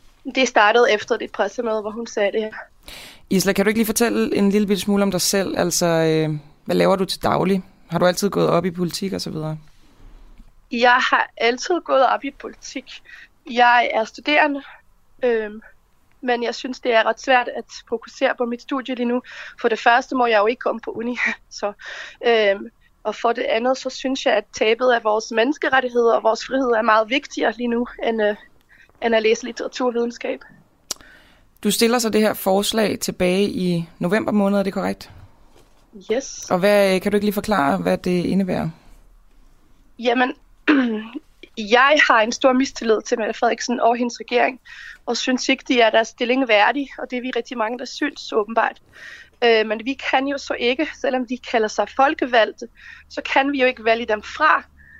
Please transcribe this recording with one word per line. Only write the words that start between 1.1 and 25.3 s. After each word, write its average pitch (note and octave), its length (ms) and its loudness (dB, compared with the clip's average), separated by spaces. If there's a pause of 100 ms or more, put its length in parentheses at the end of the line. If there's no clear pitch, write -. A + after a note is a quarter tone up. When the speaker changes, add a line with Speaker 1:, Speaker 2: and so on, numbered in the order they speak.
Speaker 1:
dit - 160 -8
pressemøde, A3 480 -4
hvor G#3 100 -8
hun A3+ 160 -10
sagde G3+ 260 -2
det A3 80 -2
her. G#3+ 100 -6 (800)
Speaker 2:
Isla, F#3+ 220 2
kan F#3+ 120 2
du G3+ 40 4
ikke A3 100 0
lige A3 80 2
fortælle A3 500 0
en G3 140 4
lille G#3 160 2
bitte F#3+ 160 0
smule G3+ 200 0
om G3 80 0
dig F3+ 100 -2
selv? - 380 -2
Altså, F3 280 0
øh, D#3+ 500 2 (280)
hvad F3+ 120 -2
laver F3 200 2
du F#3+ 80 -2
til - 180 -8
daglig? F#3 400 0 (260)
Har E3+ 100 -4
du F3 80 2
altid F3+ 240 0
gået E3+ 180 0
op E3+ 160 2
i F#3 60 -2
politik F3+ 420 -6
og F#3 80 -6
så - 100 -10
videre? D#3 280 -8 (1120)
Speaker 1:
Jeg B3 260 6 (120)
har B3 260 0
altid B3+ 480 0
gået C4+ 220 4
op G#3 180 0
i C#4 60 -6
politik. - 720 -16 (480)
Jeg A#3+ 440 6
er A3 100 0
studerende, C#4+ 580 0 (600)
øhm, A3 360 -2 (600)
men A#3+ 220 -2
jeg A#3 120 -4
synes, - 260 -10
det B3 140 0
er A3 120 4
ret A3+ 140 -2
svært B3+ 360 2
at - 80 -8 (240)
fokusere A#3+ 500 -4
på B3 60 -2
mit A#3+ 180 -6
studie C4 320 -6
lige A#3+ 120 -4
nu. B3 160 -2 (380)
For A#3+ 80 0
det A3 120 0
første B3+ 340 2
må B3 120 2
jeg A3 120 4
jo G3+ 80 4
ikke B3 140 -2
komme - 200 -4
på - 100 -10
uni, A#3 260 -6 (200)
<laughs> - 240 -20
så, G#3 120 -4 (540)
øhm, A3 400 4 (380)
og G#3 100 -2
for A#3 180 0
det A#3 100 -4
andet, B3 360 0
så C4 120 -8
synes - 360 -4
jeg, B3+ 80 4
at G#3+ 180 0
tabet A#3+ 400 2
af A3+ 120 0
vores A3 280 0